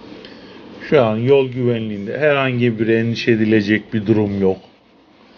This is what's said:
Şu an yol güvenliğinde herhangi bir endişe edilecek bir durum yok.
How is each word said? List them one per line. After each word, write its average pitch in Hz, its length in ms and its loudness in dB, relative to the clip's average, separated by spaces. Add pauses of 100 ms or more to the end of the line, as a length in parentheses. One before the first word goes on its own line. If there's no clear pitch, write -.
(880)
Şu 143 140 4
an 110 140 0
yol 131 300 2
güvenliğinde 113 680 -4
herhangi 127 640 0
bir 110 80 0
endişe 113 440 0
edilecek 107 640 2
bir 107 140 -4
durum 104 340 0
yok. 92 160 0 (800)